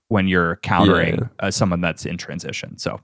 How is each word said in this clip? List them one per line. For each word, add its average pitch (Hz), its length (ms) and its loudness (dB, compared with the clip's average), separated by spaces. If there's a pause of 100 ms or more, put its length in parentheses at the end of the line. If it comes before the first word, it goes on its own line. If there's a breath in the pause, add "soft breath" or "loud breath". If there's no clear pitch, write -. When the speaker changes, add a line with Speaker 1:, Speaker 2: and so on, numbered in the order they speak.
Speaker 1:
when 95 200 2
you're 87 300 2
countering, 87 640 2
Speaker 2:
Yeah. 120 80 -4 (200)
Speaker 1:
uh, 98 40 -2
someone 87 300 0
that's 87 240 -4
in 90 120 -6
transition. - 600 -10
So - 260 -6